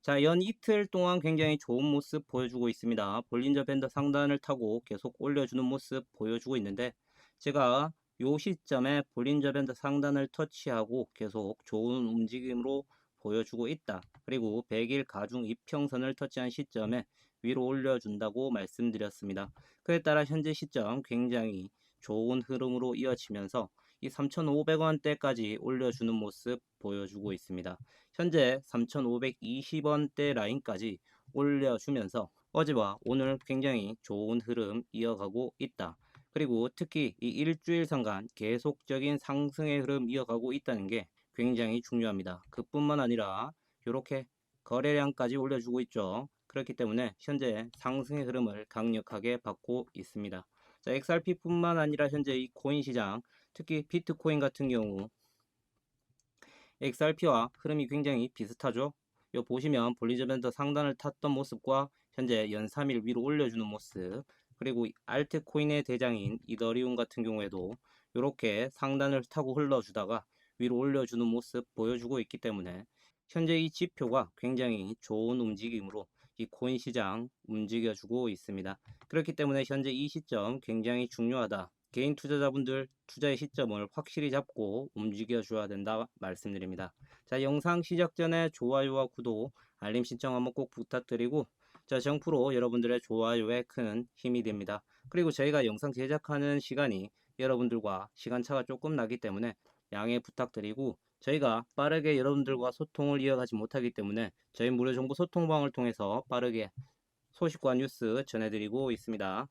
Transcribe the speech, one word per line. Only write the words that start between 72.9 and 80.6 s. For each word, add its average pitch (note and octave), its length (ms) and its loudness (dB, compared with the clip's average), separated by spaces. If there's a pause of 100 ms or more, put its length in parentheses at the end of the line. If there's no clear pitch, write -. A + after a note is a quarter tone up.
현재 E3 300 2
이 D#3+ 140 0
지표가 C3 640 0
굉장히 A#2+ 640 -2
좋은 A2+ 400 -2
움직임으로 G#2+ 640 -4 (320)
이 A2+ 120 -6
코인 B2+ 260 -4
시장 A#2 540 -4 (180)
움직여주고 A2 800 -2
있습니다. F#2+ 500 -6 (300)
그렇기 D#3+ 240 0
때문에 C#3 340 2
현재 C#3 240 -2
이 C3+ 160 -2
시점 B2 540 -4